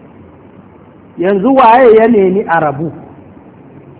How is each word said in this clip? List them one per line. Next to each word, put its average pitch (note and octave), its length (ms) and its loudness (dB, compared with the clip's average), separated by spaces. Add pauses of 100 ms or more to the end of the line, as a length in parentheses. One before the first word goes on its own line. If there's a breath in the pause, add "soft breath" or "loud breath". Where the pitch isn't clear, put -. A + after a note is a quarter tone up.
(1200)
Yanzu G3 360 -2
waye B3 420 4
ya A3 100 2
nemi G3+ 400 0
a E3 140 -4
rabu? D3+ 320 -6 (1080)